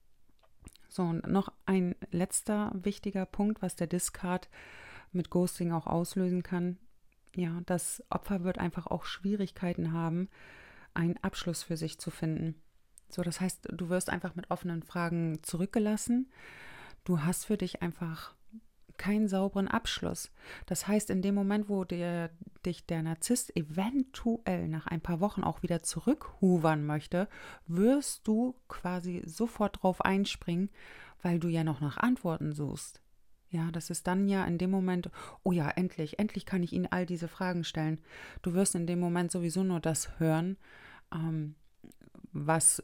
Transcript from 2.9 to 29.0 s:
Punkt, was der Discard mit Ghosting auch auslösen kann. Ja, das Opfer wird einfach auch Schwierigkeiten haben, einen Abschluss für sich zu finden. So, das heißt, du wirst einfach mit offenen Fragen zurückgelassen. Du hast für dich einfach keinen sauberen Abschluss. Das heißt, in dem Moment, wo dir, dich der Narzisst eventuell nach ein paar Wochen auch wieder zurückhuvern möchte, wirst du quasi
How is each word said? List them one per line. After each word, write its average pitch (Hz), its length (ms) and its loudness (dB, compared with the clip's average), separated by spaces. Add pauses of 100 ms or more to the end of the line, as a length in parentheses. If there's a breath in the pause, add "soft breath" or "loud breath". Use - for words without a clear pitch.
Punkt, 208 360 0
was 180 140 -2
der 170 120 0
Discard 180 600 -2 (640 loud breath)
mit 175 180 -2
Ghosting 180 420 2
auch 165 140 0
auslösen 180 560 2
kann. 180 360 0 (580)
Ja, 175 300 -2
das - 440 -2
Opfer 196 340 -2
wird 180 140 0
einfach 170 300 -2
auch - 180 -2
Schwierigkeiten 180 880 -2
haben, 165 380 0 (640 loud breath)
einen 170 240 2
Abschluss - 460 -4
für 165 140 -4
sich 160 220 -6
zu - 100 -6
finden. 160 460 -2 (520)
So, - 140 -6
das 175 180 -2
heißt, - 320 -2
du 165 180 -6
wirst 180 200 0
einfach 175 260 -2
mit - 140 -10
offenen 170 340 -2
Fragen 170 600 0
zurückgelassen. 214 880 0 (720 loud breath)
Du 175 180 2
hast 170 240 0
für - 120 2
dich - 240 -4
einfach 165 540 -6 (640)
keinen 214 300 2
sauberen 190 400 2
Abschluss. - 640 -2 (360 loud breath)
Das - 200 -2
heißt, 208 220 4
in 190 140 2
dem 202 100 4
Moment, 202 360 2
wo 196 160 0
dir, 175 440 -2 (360)
dich 175 200 -2
der 165 160 0
Narzisst 160 540 0
eventuell 190 1120 0
nach 160 180 -2
ein 165 160 -2
paar 170 200 0
Wochen 202 200 0
auch - 220 0
wieder 170 180 0
zurückhuvern 165 1040 2
möchte, 156 420 0 (380 loud breath)
wirst 226 600 2
du 226 280 2 (120)
quasi 180 580 -4